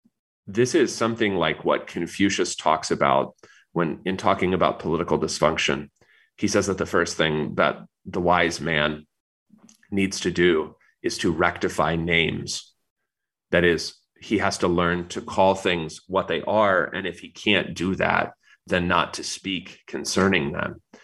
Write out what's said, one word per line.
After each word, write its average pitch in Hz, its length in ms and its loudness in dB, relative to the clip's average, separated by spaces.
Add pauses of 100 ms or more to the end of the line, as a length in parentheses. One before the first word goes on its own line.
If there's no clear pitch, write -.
(480)
This 117 260 0
is 135 220 4
something 113 400 0
like 80 300 0
what 73 200 2
Confucius 92 720 -2
talks - 340 0
about 67 460 2 (380)
when 82 320 -2
in 95 120 -2
talking 92 360 0
about 87 260 0
political 80 400 -2
dysfunction. 73 720 -2 (480)
He 107 100 -2
says 101 200 2
that 98 100 -2
the 85 100 -2
first 85 300 0
thing 78 380 -2
that 76 280 0 (220)
the 92 160 -6
wise 87 380 2
man 76 460 -2 (840)
needs 98 300 -2
to 90 100 -2
do 82 440 2 (280)
is - 160 -4
to 95 120 2
rectify 82 640 0
names. 85 800 -2 (800)
That 87 120 4
is, 85 300 2 (260)
he 104 200 -2
has 95 200 0
to 98 80 2
learn 87 420 0
to 98 120 -8
call 95 320 2
things 87 540 -2
what 92 200 -2
they 87 140 -2
are. 98 420 2
And 95 220 -6
if 85 140 -6
he 85 100 -18
can't 92 460 0
do 90 200 -2
that, 85 380 0 (320)
then 90 220 0
not 85 280 2
to - 80 -12
speak - 640 -10
concerning 92 640 0
them. - 300 -6 (220)